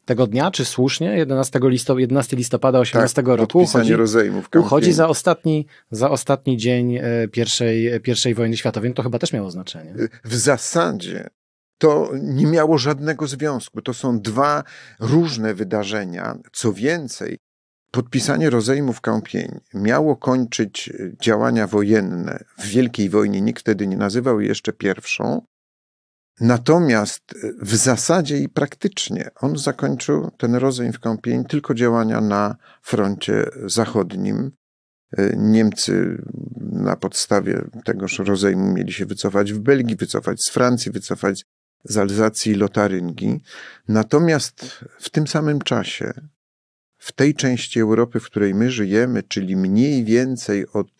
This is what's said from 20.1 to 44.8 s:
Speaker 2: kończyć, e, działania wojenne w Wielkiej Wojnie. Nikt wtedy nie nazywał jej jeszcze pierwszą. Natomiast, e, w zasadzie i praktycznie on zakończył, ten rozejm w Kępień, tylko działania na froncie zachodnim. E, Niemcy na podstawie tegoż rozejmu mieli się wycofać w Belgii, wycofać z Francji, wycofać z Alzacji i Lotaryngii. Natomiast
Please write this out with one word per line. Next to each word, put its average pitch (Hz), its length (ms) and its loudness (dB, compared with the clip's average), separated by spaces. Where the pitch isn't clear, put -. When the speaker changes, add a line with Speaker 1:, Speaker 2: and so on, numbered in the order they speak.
Speaker 2:
kończyć, 123 720 -2
e, 95 220 -12
działania 113 440 2
wojenne 101 800 0
w 104 80 -10
Wielkiej 113 420 2
Wojnie. 101 320 2
Nikt 110 200 -2
wtedy 104 260 0
nie 95 100 -2
nazywał 107 440 0
jej 104 80 -2
jeszcze 110 240 -4
pierwszą. - 680 -4
Natomiast, 120 840 2
e, 110 200 -8
w 104 140 0
zasadzie 143 640 2
i 139 100 -2
praktycznie - 840 -6
on 147 160 0
zakończył, 143 840 -2
ten 117 160 2
rozejm 123 380 0
w - 80 -14
Kępień, 120 440 -2
tylko 143 300 -2
działania 113 460 2
na 104 360 0
froncie 104 680 0
zachodnim. 101 840 -2
E, 101 200 2
Niemcy 101 840 2
na 98 360 -2
podstawie 95 680 -2
tegoż 98 340 -4
rozejmu 95 540 2
mieli 95 200 -2
się 95 140 -6
wycofać 101 460 -2
w 107 60 -6
Belgii, 120 380 0
wycofać - 460 -4
z - 80 -2
Francji, 123 420 0
wycofać 98 520 -6
z 104 140 -2
Alzacji 107 540 0
i - 20 2
Lotaryngii. 98 880 0
Natomiast 127 960 0